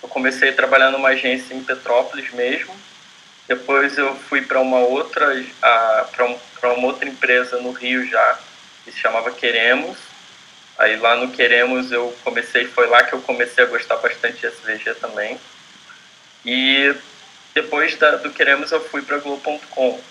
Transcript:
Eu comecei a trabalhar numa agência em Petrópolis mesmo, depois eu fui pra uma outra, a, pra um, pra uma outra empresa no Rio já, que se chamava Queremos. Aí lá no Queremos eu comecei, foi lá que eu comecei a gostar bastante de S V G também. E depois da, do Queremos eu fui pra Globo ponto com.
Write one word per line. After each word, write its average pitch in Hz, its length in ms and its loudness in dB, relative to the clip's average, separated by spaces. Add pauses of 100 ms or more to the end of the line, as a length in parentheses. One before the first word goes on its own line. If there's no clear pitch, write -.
Eu - 60 -18
comecei 127 400 0
a 131 60 0
trabalhar 131 360 4
numa 135 200 2
agência 131 440 -2
em 131 80 -10
Petrópolis 127 680 -2
mesmo, 127 420 -4 (800)
depois 139 440 2
eu 139 180 0 (120)
fui 143 120 0
pra 131 200 0
uma 131 180 4
outra, 127 480 2 (340)
a, 113 500 4
pra 123 140 0
um, 123 140 -2 (200)
pra 123 140 2
uma 123 140 0
outra 131 200 -4
empresa 123 540 0
no 123 100 -6
Rio 127 380 -4
já, 117 300 2 (440)
que - 80 -20
se - 80 -14
chamava 117 320 -2
Queremos. 123 680 0 (800)
Aí 110 180 2
lá 117 200 2
no 127 140 -2
Queremos 123 600 2
eu 120 320 -4
comecei, 120 400 -2
foi 123 220 2
lá 120 160 6
que - 100 -2
eu 131 80 -4
comecei 120 420 0
a 120 40 6
gostar 117 300 -4
bastante 117 440 -4
de 120 60 -6
S 117 180 -8
V 107 140 -6
G 113 160 -6
também. 113 440 -8 (1080)
E 135 480 2 (600)
depois 151 420 -2
da, 151 200 4
do 147 140 -8
Queremos 143 420 0
eu 160 160 0
fui 143 140 -8
pra 143 160 -4
Globo 143 240 -8
ponto 151 260 -6
com. 131 320 0 (100)